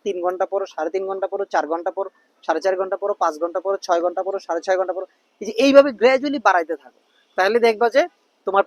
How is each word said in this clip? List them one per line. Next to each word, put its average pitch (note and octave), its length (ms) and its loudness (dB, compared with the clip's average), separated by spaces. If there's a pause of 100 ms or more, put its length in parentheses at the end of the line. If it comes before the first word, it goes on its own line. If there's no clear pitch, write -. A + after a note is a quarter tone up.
তিন F3+ 180 -4
ঘন্টা F3+ 240 -2
পড়ো, G3 200 -4
সাড়ে D#3+ 240 -6
তিন F#3+ 180 -4
ঘন্টা F#3+ 200 -6
পড়ো, G3 180 -6
চার D3+ 220 -2
ঘন্টা E3+ 240 -4
পড়ো, F#3+ 180 -8 (360)
সাড়ে D#3+ 160 -2
চার F#3+ 160 0
ঘন্টা F#3+ 200 -4
পড়ো, G3+ 160 -4
পাঁচ E3 260 -2
ঘন্টা E3+ 200 -4
পড়ো, G3 180 -4
ছয় E3+ 240 0
ঘন্টা F3+ 220 -4
পড়ো, F#3+ 160 -6
সাড়ে E3+ 220 -6
ছয় F#3 160 0
ঘন্টা F#3 160 -2
পড়ো। F#3 140 -8 (320)
এই G3+ 80 -8
যে A#3 40 -6
এইভাবে C#4 400 6
gradually C4 520 2
বাড়াইতে E3+ 320 2
থাকো, - 240 -20 (360)
তাহলে G#3 240 2
দেখবা A3+ 300 2
যে C#4+ 180 2 (380)
তোমার G3 220 2